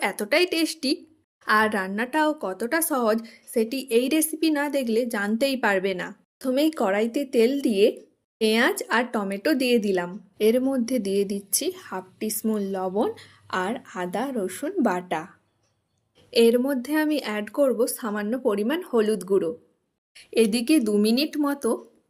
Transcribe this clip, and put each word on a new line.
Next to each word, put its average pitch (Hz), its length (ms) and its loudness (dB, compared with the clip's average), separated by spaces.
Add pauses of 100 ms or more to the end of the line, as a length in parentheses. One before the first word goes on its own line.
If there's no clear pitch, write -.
এতটাই 226 440 0
টেস্টি 320 460 -2 (560)
আর 220 260 4
রান্নাটাও 233 560 -2 (120)
কতটা 226 400 -4
সহজ 240 360 0 (300)
সেটি 226 300 -2 (120)
এই 240 200 4
রেসিপি 320 420 0
না 285 180 0
দেখলে 247 360 0
জানতেই 226 520 -2
পারবে 196 360 0
না। 170 140 -6 (200)
প্রথমেই 269 440 0
কড়াইতে 226 540 0
তেল 240 260 2 (100)
দিয়ে 214 240 4 (560)
পেঁয়াজ 233 360 2 (120)
আর 233 220 2
টমেটো 196 420 -2
দিয়ে 247 260 4
দিলাম। 185 320 0 (280)
এর 226 220 4
মধ্যে 262 380 0
দিয়ে 196 260 0
দিচ্ছি 202 400 -4 (120)
হাফ 185 280 -12 (120)
টিস্পুন 214 440 -4 (100)
লবণ 190 380 -2 (440)
আর 190 200 -2 (200)
আদা 180 380 -4
রসুন 233 480 -6
বাটা। 180 440 -2 (1080)
এর 233 260 6
মধ্যে 269 360 -2
আমি 302 240 2
অ্যাড 208 300 -4
করব 262 380 2
সামান্য 208 520 -4
পরিমাণ 240 440 0
হলুদ 214 400 0
গুঁড়ো। 180 280 0 (840)
এদিকে 233 460 2
দু 214 180 0
মিনিট 233 420 2
মতো 285 300 -2 (400)